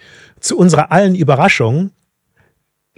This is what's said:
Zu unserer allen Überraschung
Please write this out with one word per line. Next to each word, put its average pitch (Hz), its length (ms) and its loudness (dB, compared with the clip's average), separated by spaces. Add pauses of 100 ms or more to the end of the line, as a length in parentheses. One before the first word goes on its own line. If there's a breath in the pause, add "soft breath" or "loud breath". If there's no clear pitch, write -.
(420 loud breath)
Zu 359 160 -6
unserer 180 340 2
allen 196 240 2
Überraschung 151 760 -2 (1080)